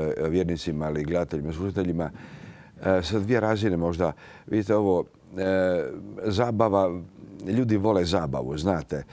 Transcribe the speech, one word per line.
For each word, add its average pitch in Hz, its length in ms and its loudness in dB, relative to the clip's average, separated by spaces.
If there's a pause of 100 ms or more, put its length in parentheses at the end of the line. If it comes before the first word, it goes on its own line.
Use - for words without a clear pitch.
(300)
vjernicima, 82 560 -2
ali 76 160 -2
i 73 40 -4
gledateljima, 80 480 -2
slušateljima, 87 560 -2 (760)
e, 95 180 4
sa 107 160 0
dvije 110 200 2
razine 104 380 2
možda. 85 340 0 (360)
Vidite 107 280 2
ovo, 95 280 4 (340)
e, 92 460 2 (400)
zabava, 101 800 2 (460)
ljudi 110 300 2
vole 95 280 4
zabavu, 73 520 -2
znate, 76 560 -2